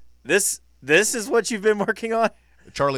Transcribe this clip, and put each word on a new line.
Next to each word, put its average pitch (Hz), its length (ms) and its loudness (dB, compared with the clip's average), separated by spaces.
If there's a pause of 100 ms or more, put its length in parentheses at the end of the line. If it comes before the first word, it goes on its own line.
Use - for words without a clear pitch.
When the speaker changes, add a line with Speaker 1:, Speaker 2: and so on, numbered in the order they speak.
(240)
Speaker 1:
"This, 170 360 0 (220)
this 151 320 2
is 226 140 -6
what 233 220 0
you've 214 120 -6
been 214 160 2
working 220 340 -4
on?" 226 180 0 (440)
Speaker 2:
Charlie 139 240 0